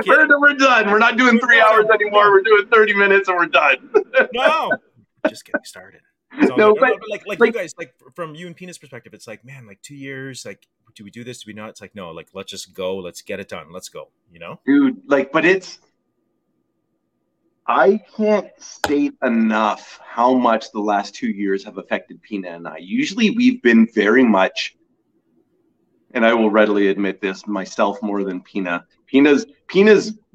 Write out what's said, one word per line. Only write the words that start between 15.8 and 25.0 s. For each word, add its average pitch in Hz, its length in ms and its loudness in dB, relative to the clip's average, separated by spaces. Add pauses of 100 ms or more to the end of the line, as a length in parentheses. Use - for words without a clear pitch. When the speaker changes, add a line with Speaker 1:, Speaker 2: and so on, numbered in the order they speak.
Speaker 1:
I 175 340 2 (160)
can't 214 320 0 (100)
state 143 560 -4 (100)
enough 110 800 -2
how 123 300 0
much 117 360 0
the 110 100 -8
last 101 340 -4
two 117 160 -8
years 98 340 -6
have 90 140 -18
affected - 440 -10
Pina 95 280 -10
and 85 180 -14
I. 78 100 -14
Usually 143 520 -4
we've 127 320 0
been 113 320 4
very 110 300 2
much, 95 520 0 (1400)